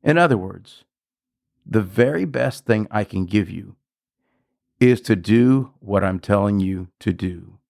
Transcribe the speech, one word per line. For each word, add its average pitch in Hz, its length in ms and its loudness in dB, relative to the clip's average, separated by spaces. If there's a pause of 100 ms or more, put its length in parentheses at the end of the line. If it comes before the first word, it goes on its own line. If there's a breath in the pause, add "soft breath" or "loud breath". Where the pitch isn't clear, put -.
In 156 160 2
other 147 200 2
words, 95 460 -16 (800)
the 110 160 0
very 123 420 0
best 127 420 -4
thing 107 240 0
I 107 140 -2
can 95 220 -4
give 95 220 0
you 90 280 -16 (1040)
is 123 220 4
to 110 140 2
do 123 640 2
what 95 240 -2
I'm 95 140 -2
telling 101 420 0
you 95 280 -4 (120)
to 104 120 -2
do. 87 460 -8 (120)